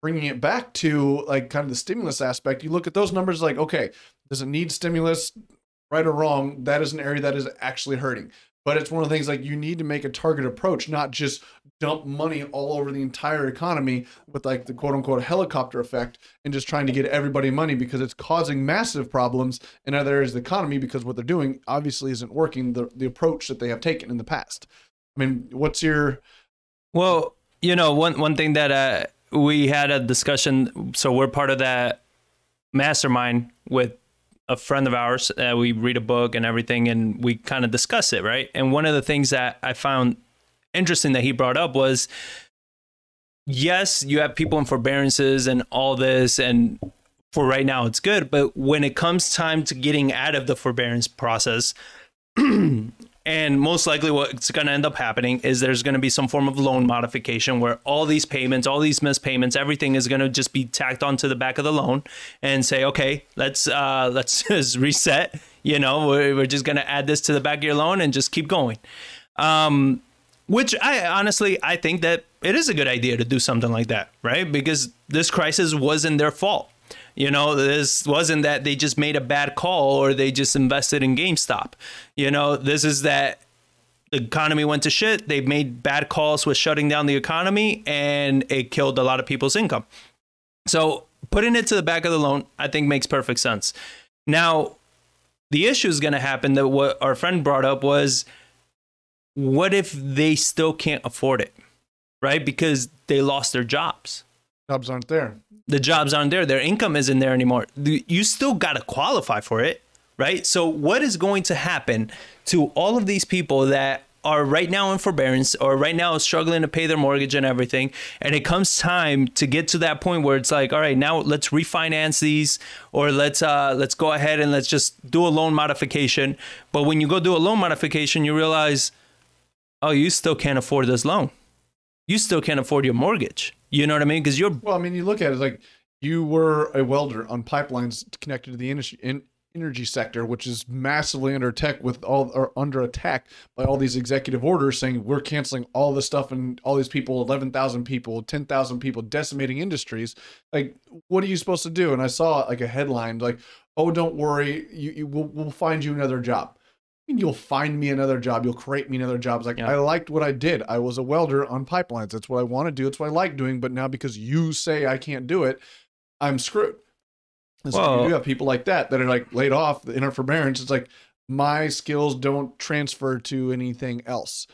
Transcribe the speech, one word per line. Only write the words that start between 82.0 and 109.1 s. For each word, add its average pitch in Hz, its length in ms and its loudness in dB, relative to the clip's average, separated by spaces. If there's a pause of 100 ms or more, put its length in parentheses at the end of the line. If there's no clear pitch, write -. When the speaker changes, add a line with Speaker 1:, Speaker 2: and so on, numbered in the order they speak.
Speaker 2:
You 139 140 0
know, 143 260 2
this 139 280 0
is 143 180 2
that 139 380 0 (720)
the 143 80 -2
economy 151 460 0
went 147 180 0
to 156 80 2
shit. 214 380 0
They 143 120 0
made 131 420 -2
bad 143 260 0
calls 151 360 2
with 143 120 2
shutting 151 320 2
down 147 180 2
the 143 80 4
economy 190 720 0
and 143 640 0
it 131 200 -2
killed 135 280 0
a 127 40 2
lot 131 180 2
of 127 60 -6
people's 139 300 0
income. 160 280 0 (840)
So 156 380 2 (260)
putting 233 240 4
it 233 140 2
to 214 80 2
the 185 60 2
back 165 220 -2
of 170 80 2
the 160 60 2
loan, 143 280 2 (120)
I 139 100 -2
think 147 200 2
makes 139 180 2
perfect 127 340 0
sense. 110 320 -2 (540)
Now, 160 500 2 (760)
the 156 160 2
issue 247 220 2
is 151 120 0
gonna 147 200 0
happen 135 340 0
that 139 140 4
what 139 340 2
our 131 120 2
friend 170 300 0
brought 135 200 2
up 135 200 2
was, 143 400 2 (1080)
what 139 380 2
if 196 200 0
they 143 420 0
still 160 400 0
can't 151 300 -2
afford 131 360 0
it, - 140 -4 (640)
right? 139 240 0
Because 139 440 0 (180)
they 139 160 2
lost 139 300 0
their 123 120 0
jobs. 147 600 -6 (460)
Speaker 1:
Jobs 123 200 -4
aren't 127 180 -8
there. 135 280 -2 (320)
Speaker 2:
The 143 120 2
jobs 151 320 2
aren't 147 200 2
there. 180 120 2
Their 135 160 2
income 185 360 0
isn't 135 240 2
there 131 120 2
anymore. 123 340 2 (100)
The, 143 320 0
you 180 160 2
still 269 280 0
gotta 156 300 -2
qualify 139 580 -2